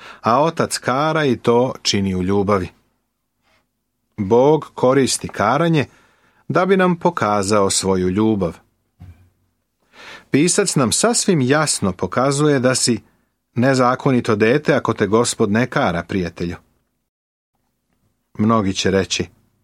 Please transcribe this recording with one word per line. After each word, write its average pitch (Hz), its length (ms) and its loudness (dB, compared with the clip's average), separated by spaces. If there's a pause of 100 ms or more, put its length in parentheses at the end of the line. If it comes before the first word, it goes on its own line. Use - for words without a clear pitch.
(220)
a 120 200 2
otac 160 360 -2
kara 151 480 -2
i 123 120 0
to 120 440 0
čini 98 340 -2
u 92 80 -4
ljubavi. 98 460 -2 (1500)
Bog 123 560 2
koristi 127 540 0
karanje 139 580 0 (640)
da 170 180 0
bi 190 120 2
nam 180 220 2
pokazao 104 720 0
svoju 92 400 -2
ljubav. 98 480 -2 (1700)
Pisac 175 440 2
nam 123 160 2
sasvim 208 500 0
jasno 135 500 0
pokazuje 139 680 0
da 127 160 0
si 120 260 -2 (520)
nezakonito 127 840 0
dete 123 380 2
ako 117 200 0
te 104 140 -2
Gospod 113 440 0
ne 117 160 0
kara, 90 360 -2
prijatelju. 87 520 -6 (1800)
Mnogi 110 360 0
će - 180 -2
reći: 92 360 -2 (360)